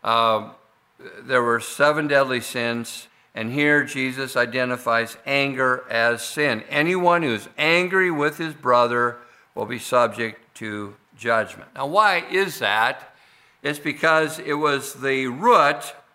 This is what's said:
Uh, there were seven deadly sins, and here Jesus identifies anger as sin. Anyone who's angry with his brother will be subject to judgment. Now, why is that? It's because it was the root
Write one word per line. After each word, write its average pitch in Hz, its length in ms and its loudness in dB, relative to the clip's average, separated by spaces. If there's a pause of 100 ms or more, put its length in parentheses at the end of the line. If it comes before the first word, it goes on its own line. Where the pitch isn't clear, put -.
Uh, 113 460 2 (720)
there 123 220 2
were 117 160 2
seven 147 480 0
deadly 131 340 2
sins, 117 680 -6 (280)
and 113 160 -6
here 147 320 4
Jesus 131 520 -6
identifies 120 800 0 (120)
anger 131 640 0
as 117 360 0
sin. 135 440 -2
Anyone 175 520 2
who's 117 360 -2
angry 180 520 2
with 151 280 -2
his 160 180 -8
brother 120 600 2 (360)
will 110 120 -6
be 117 140 -8
subject 113 760 -2
to 104 400 -10 (200)
judgment. 113 600 -2
Now, 135 100 -6
why 180 460 2
is 185 280 -2
that? 113 520 0 (520)
It's 147 160 -4
because 160 600 0
it 147 140 -4
was 143 420 -2
the 135 320 -2
root 151 680 2 (200)